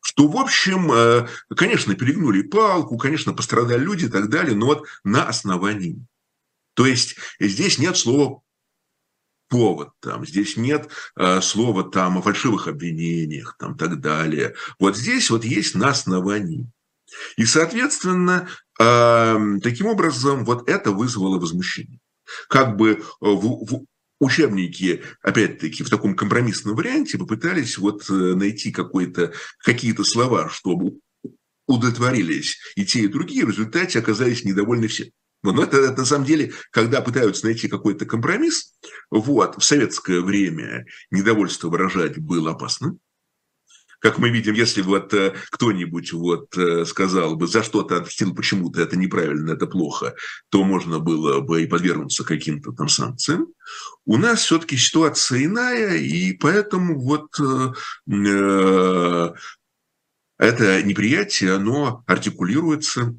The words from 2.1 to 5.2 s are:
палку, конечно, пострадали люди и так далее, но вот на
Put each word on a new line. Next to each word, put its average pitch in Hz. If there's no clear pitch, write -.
палку, 185
конечно, 139
пострадали 120
люди 185
и -
так 104
далее, 135
но 107
вот 147
на 104